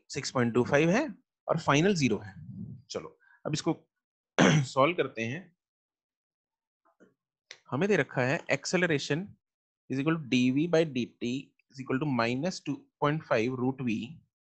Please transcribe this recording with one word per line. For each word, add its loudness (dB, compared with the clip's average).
सिक्स -8
पॉइंट 0
टू 4
फ़ाइव 2
है 2
और 0
फाइनल 4
ज़ीरो 0
है। -14
चलो, -12
अब -4
इसको -2
<clears throat> 6
सॉल्व 2
करते -4
हैं। -8
हमें 0
दे 2
रखा 0
है 0
acceleration 0
is -2
equal 2
to -8
D 6
V 2
by 4
D -4
T -4
is -16
equal -2
to -2
minus 0
two -6
point 0
five 0
root -2
V। -2